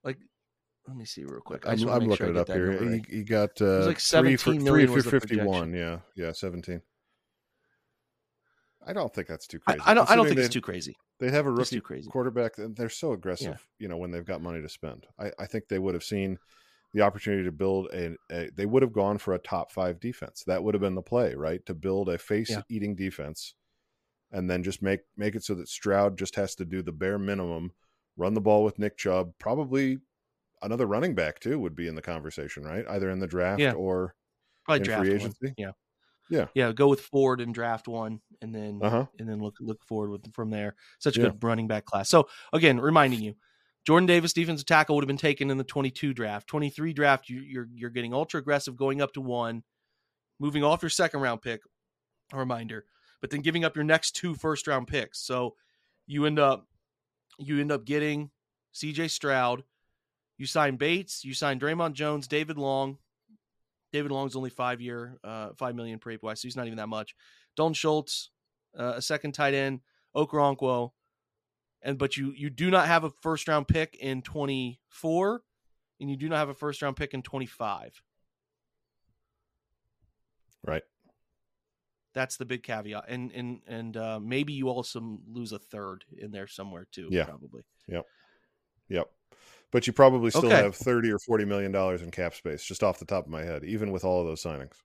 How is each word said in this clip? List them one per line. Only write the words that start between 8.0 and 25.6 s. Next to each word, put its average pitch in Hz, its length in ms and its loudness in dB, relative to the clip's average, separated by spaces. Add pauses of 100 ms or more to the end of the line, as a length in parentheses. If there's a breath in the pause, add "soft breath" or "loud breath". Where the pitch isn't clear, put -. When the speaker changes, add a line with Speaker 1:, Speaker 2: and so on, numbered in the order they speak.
Speaker 2:
I - 60 -8
don't 147 200 -2
think 92 140 -6
that's 80 200 -12
too 82 200 -12
Speaker 1:
I, - 60 2
Speaker 2:
crazy, 76 140 -2
Speaker 1:
I 214 80 8
don't, 226 160 6
I 214 40 10
don't 233 100 8
Speaker 2:
considering 151 40 4
Speaker 1:
think 147 100 4
it's 127 100 4
Speaker 2:
they, 120 40 -2
Speaker 1:
too 123 100 0
crazy. 90 340 -8 (220)
Speaker 2:
they 127 120 -2
have 147 160 2
a 135 40 0
Speaker 1:
It's 120 80 0
Speaker 2:
rookie 123 180 0
Speaker 1:
too 107 60 -4
crazy. 76 280 -12
Speaker 2:
quarterback, 123 480 -2
and 107 180 -10
they're 117 120 -4
so 151 240 -4
aggressive, 92 340 -4
Speaker 1:
Yeah. 80 100 -8 (220)
Speaker 2:
you 107 100 -10
know, 85 80 -6
when 90 160 -6
they've 87 120 -6
got 87 160 -6
money 82 220 -8
to 76 60 -10
spend. - 380 -12 (120)
I, 104 200 -8
I - 80 -10
think - 220 -8
they 98 100 0
would 92 160 0
have 87 100 -6
seen 98 340 -2 (560 soft breath)
the 104 80 4
opportunity 101 420 2
to 90 80 -2
build 95 400 0
a, 85 240 -6 (140)
a, 85 240 -6
they 98 100 -4
would 120 180 4
have 123 120 2
gone 101 240 2
for 95 160 -2
a 90 40 -2
top - 340 -4
five 90 280 -2
defense. - 460 -10
That 90 160 0
would 107 120 2
have 101 60 2
been 95 140 0
the 92 80 -4
play, 113 320 2
right? 78 320 -4
To 95 80 -6
build 95 340 0
a 85 80 0
face-eating 104 800 -4
Speaker 1:
Yeah. 95 80 -4
Speaker 2:
defense 76 500 -8 (760)
and 92 180 -4
then 90 140 0
just 92 180 -4
make, 98 200 0 (160)
make 104 180 -2
it 110 100 -6
so 104 100 -4
that 87 140 -10